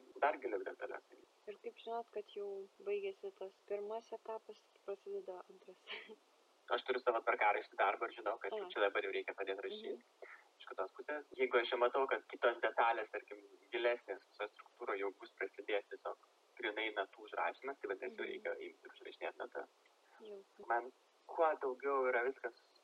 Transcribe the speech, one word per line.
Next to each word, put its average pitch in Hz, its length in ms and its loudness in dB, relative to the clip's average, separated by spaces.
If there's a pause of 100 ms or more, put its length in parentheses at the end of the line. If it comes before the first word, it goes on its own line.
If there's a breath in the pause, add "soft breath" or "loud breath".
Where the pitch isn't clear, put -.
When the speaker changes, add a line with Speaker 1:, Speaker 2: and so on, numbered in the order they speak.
(140)
Speaker 1:
dar - 220 2
giliau 123 240 -2
detalės. - 480 -8 (360)
Speaker 2:
Ir 208 140 -10
kaip 233 200 -10
žinot, 233 320 -6
kad 208 180 -8
jau 202 220 -6 (280)
baigėsi 196 540 -2
tas 190 300 -10
pirmas 208 480 -4
etapas, 220 500 -8 (180)
prasideda 196 640 -8
antras? 185 440 -18
<laughs> - 340 -10 (480)
Speaker 1:
Aš - 160 0
turiu - 160 0
savo 117 200 4
tvarkaraštį 107 560 4
darbo 107 300 4
ir 107 80 -6
žinau, 107 240 0
kad 98 160 -4
Speaker 2:
A. 110 100 -2
Speaker 1:
čia 90 160 -4
dabar 101 240 4
jau 98 80 -2
reikia 95 220 -2
pradėt 98 260 -2
rašyt. 101 380 -6
Speaker 2:
Mhm. - 320 -18 (240 loud breath)
Speaker 1:
Iš - 120 -20
kitos - 280 -6
pusės, 147 360 -6
jeigu 127 280 4
aš - 140 4
jau 120 60 2
matau, 120 280 4
kad 113 200 0
kitos 117 340 2
detalės, 117 500 4
tarkim, 104 320 -8 (240)
gilesnės 117 560 0
viso - 260 -4
struktūro - 480 -6
jau 98 160 0
bus - 220 -18
prasidėjęs 101 560 -2
tiesiog 92 320 -8 (340)
grynai 110 340 0
natų 104 360 -2
užrašymas, 92 520 -2
tai 104 120 -4
vadinasi, 98 260 -4
jau 107 80 -4
Speaker 2:
Mhm. 101 60 -4
Speaker 1:
reikia 101 260 -4
imti - 300 -12
ir - 80 -16
užrašinėt - 420 -8
natą. - 300 -6 (480)
Speaker 2:
Jau. 208 240 -14 (240)
Speaker 1:
Man 233 260 2 (400)
kuo 160 280 6
daugiau 135 520 2
yra 120 160 4
viskas 131 320 -2 (280)